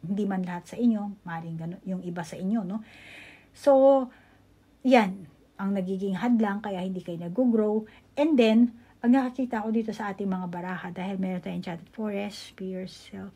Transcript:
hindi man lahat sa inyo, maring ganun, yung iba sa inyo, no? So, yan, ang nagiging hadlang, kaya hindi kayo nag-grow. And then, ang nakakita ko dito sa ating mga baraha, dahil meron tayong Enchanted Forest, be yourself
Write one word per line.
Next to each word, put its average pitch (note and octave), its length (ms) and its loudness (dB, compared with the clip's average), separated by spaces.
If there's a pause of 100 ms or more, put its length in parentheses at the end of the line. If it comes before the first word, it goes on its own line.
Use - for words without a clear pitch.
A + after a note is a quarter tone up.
hindi G3 240 -4
man F#3+ 160 -2
lahat F3 300 -10
sa - 20 -14
inyo, G#3 480 0
maring E3 360 -10
ganun, E3+ 280 -10
yung F#3 160 -6
iba F3 240 -8
sa - 80 -12
inyo, F#3+ 320 -2
no? A3 160 -6 (720)
So, C4+ 520 6 (760)
yan, G3 460 4 (260)
ang G3 220 -2
nagiging F#3+ 420 -4
hadlang, A3 400 2
kaya G3 240 -6
hindi F#3 160 -4
kayo E3+ 220 -8
nag-grow. G#3+ 680 2 (320)
And D4+ 160 4
then, A#3 400 6 (280)
ang A#3+ 120 4
nakakita B3+ 480 -2
ko A3+ 80 -4
dito A3 200 -2
sa G#3+ 200 -6
ating G3 160 -6
mga F#3 220 -4
baraha, F3+ 400 -8
dahil F#3 300 -8
meron F#3 240 -4
tayong F3+ 160 -8
Enchanted E3+ 320 -12
Forest, G3+ 640 -8
be F#3 160 -10
yourself F#3+ 640 -12